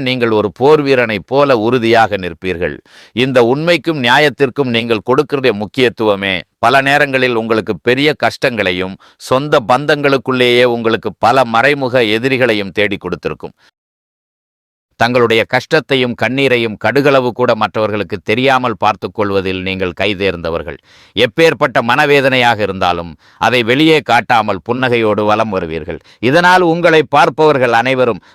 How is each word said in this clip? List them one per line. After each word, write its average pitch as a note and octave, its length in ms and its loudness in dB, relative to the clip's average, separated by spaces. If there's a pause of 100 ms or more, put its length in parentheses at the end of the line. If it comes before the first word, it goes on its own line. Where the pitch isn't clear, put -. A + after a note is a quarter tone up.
நீங்கள் A#2+ 300 -2
ஒரு G#2 160 0
போர் D3+ 340 2
வீரனை A#2+ 300 0 (100)
போல C#3 320 2
உறுதியாக A2+ 580 2
நிற்பீர்கள். F2 600 -6 (400)
இந்த B2+ 280 0
உண்மைக்கும் D3+ 600 0
நியாயத்திற்கும் C3+ 720 0
நீங்கள் A2+ 320 -2
கொடுக்கிற C3 440 0 (100)
முக்கியத்துவமே G2+ 720 0 (240)
பல B2+ 220 2
நேரங்களில் C3+ 600 0
உங்களுக்கு A2 420 -2
பெரிய C3 260 0 (160)
கஷ்டங்களையும், G2 720 -2 (300)
சொந்த C#3+ 400 0
பந்தங்களுக்குள்ளேயே B2+ 960 2 (100)
உங்களுக்கு A2+ 420 -4
பல B2+ 260 2
மறைமுக B2+ 600 0 (140)
எதிரிகளையும் A2+ 600 -2
தேடி G2+ 200 -2
கொடுத்திருக்கும். E2 580 -10 (1400)
தங்களுடைய A#2 440 2
கஷ்டத்தையும் B2+ 720 -2
கண்ணீரையும் A#2+ 640 -2
கடுகளவு C3 560 0
கூட B2 220 0
மற்றவர்களுக்கு G#2+ 600 -4 (120)
தெரியாமல் B2+ 500 0
பார்த்துக் G#2 360 -2
கொள்வதில் G2 480 -2
நீங்கள் F#2 380 -4
கைதேர்ந்தவர்கள். F2 800 -4 (380)
எப்பேற்பட்ட C3+ 680 0
மனவேதனையாக C3 800 2
இருந்தாலும், F#2 500 -2 (280)
அதை A#2+ 240 2
வெளியே D3 360 2 (120)
காட்டாமல் G#2+ 560 0
புன்னகையோடு A#2 640 0
வலம் A2 240 0
வருவீர்கள். D#2+ 440 -6 (220)
இதனால் F3 420 2
உங்களை E3 380 2 (160)
பார்ப்பவர்கள் C#3 640 2
அனைவரும், B2 420 0 (120)